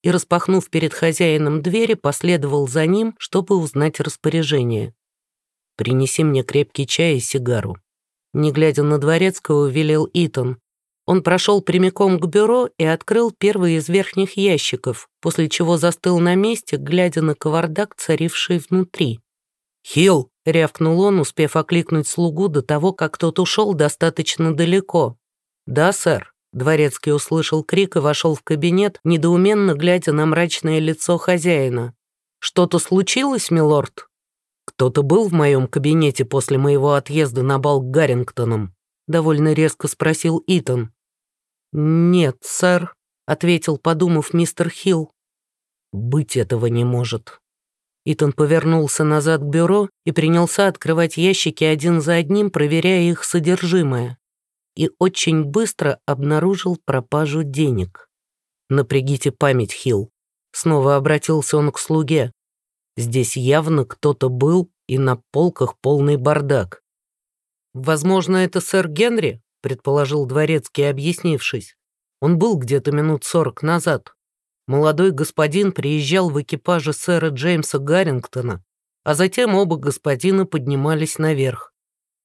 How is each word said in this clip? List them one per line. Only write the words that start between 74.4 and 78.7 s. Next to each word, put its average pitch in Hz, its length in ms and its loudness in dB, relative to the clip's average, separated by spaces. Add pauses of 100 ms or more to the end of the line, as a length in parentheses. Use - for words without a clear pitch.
Молодой 151 440 2
господин 156 600 -2
приезжал 151 580 -2
в 143 120 -2
экипаже 151 520 -4
сэра 160 360 -2
Джеймса 151 500 -2
Гаррингтона, 131 840 -2 (400)